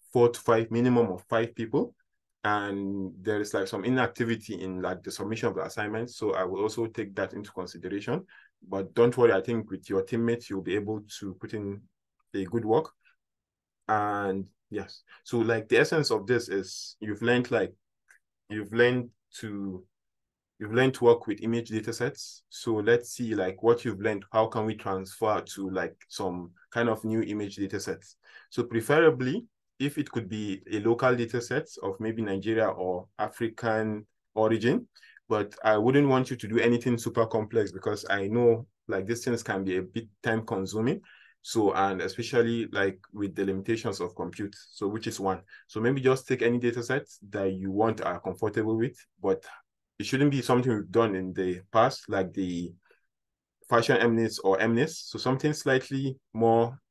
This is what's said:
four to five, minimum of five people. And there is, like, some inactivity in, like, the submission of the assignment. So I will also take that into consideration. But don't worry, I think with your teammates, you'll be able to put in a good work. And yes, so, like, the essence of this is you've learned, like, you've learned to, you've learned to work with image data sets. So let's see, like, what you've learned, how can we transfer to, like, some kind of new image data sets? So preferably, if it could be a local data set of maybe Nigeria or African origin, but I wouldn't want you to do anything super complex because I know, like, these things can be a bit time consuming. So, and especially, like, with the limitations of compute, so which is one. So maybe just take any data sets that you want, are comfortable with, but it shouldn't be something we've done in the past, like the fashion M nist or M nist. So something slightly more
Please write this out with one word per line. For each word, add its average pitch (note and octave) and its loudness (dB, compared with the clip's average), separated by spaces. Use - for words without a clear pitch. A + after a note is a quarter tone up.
four A#2+ 8
to A#2+ 0
five, A2+ 2
minimum A#2+ 4
of F#2 -8
five A#2 0
people. B2+ -2
And G2+ -2
there G#2 -2
is, G#2 -6
like, G2 0
some G2 -6
inactivity A2+ -2
in, F#2 -6
like, F2+ -6
the F#2+ -10
submission A2 -4
of F#2+ -2
the - -4
assignment. A2 -6
So G#2 -4
I F#2 0
will F#2+ -4
also A2 -2
take G#2 -8
that G2 -4
into G2+ -12
consideration. F#2+ -6
But F#2+ -6
don't A#2+ 4
worry, A#2 8
I F#2+ 4
think A2 -4
with F#2+ -10
your F#2+ 2
teammates, A#2 -2
you'll F#2+ -6
be F2+ -2
able G#2 -4
to F#2+ -8
put A2 -12
in G2+ -6
a G2 -2
good A2 -2
work. A#2+ 2
And G2+ 0
yes, - -10
so, A#2+ -2
like, A2 0
the A#2 8
essence D3+ 4
of G#2 -2
this A#2+ 2
is - -6
you've G#2+ -6
learned, A#2+ 2
like, G2+ 0
you've G#2 -8
learned A#2+ 4
to, G2 -8
you've G#2+ -8
learned C3 4
to A#2+ -2
work A#2 6
with G#2+ -4
image A2+ -2
data A2 -4
sets. - -6
So - -4
let's A#2 2
see, A2+ -6
like, F#2+ -2
what A#2 4
you've G2+ -6
learned, G#2 -2
how A2 2
can A2 -2
we A2 -4
transfer F#2+ -2
to, G2 -8
like, F2 -4
some F2+ -6
kind A#2 0
of A2 -2
new A2 0
image G2+ -6
data G2 -4
sets? - -10
So A#2+ -4
preferably, C#3+ 2
if C#3+ -2
it B2+ -6
could A2 -4
be G#2 -6
a G#2+ 0
local A#2 4
data A#2+ -2
set - -4
of - -6
maybe A2+ -2
Nigeria G#2 0
or F#2 -4
African A2 -4
origin, A2 2
but G#2 0
I G#2+ 6
wouldn't C3+ 4
want C3 2
you B2 -4
to G#2+ -10
do A2+ 0
anything A#2+ 2
super A2+ 0
complex G#2+ 0
because G#2+ -4
I G2 0
know, A#2 4
like, F#2+ -2
these A#2 -4
things A#2 -2
can G2 -4
be F#2 -2
a F#2 -2
bit A#2 -8
time A2+ -2
consuming. G#2+ -2
So, G#2+ 2
and F#2+ 2
especially, A#2 0
like, G2 -2
with G2+ -6
the G2 -2
limitations G2 -2
of F2 -6
compute, F#2 -8
so G2+ -6
which A2 -6
is G2+ -8
one. F#2+ -2
So - -8
maybe C3+ 2
just C3 2
take B2+ -2
any A#2+ 2
data A#2+ -2
sets - -4
that G2 -2
you F#2+ -6
want, A2 2
are F2 -4
comfortable A2 -2
with, B2 -2
but F#2+ 0
it G2+ -6
shouldn't C#3 4
be C#3 0
something B2 2
we've F#2 -2
done A2 4
in F#2 -4
the F2+ -2
past, A2+ 2
like F#2+ -2
the F2+ -4
fashion A#2 4
M A#2 4
nist A2 0
or F#2+ 4
M A2+ 2
nist. B2 -2
So A2 -10
something C3+ 0
slightly C3+ -2
more A#2 4